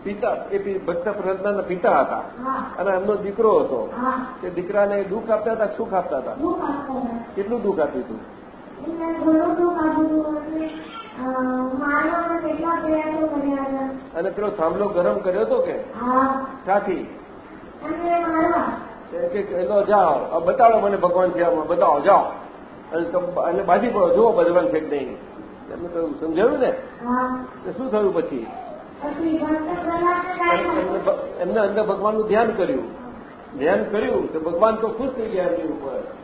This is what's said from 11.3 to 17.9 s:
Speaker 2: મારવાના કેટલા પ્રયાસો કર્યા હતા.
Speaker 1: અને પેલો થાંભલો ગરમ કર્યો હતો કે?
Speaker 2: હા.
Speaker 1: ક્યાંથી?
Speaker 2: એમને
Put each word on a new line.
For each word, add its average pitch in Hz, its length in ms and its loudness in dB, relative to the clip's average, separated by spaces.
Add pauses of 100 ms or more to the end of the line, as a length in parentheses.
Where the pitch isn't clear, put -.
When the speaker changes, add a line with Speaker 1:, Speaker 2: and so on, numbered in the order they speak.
Speaker 2:
મારવાના 330 600 0
કેટલા 320 420 0
પ્રયાસો 311 440 0
કર્યા 277 360 0
હતા. 269 560 -6
Speaker 1:
અને 180 120 0
પેલો 208 180 -2
થાંભલો 170 400 0
ગરમ 202 300 2
કર્યો 185 220 0
હતો 240 180 2
કે? - 140 0
Speaker 2:
હા. 262 720 0 (180)
Speaker 1:
ક્યાંથી? 190 520 0 (680)
Speaker 2:
એમને 339 360 0